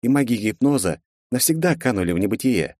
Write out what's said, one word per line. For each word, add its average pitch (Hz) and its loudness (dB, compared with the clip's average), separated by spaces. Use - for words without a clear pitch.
и 120 -2
магии 127 2
гипноза 107 0
навсегда 160 0
канули 98 0
в 85 0
небытие. 101 -2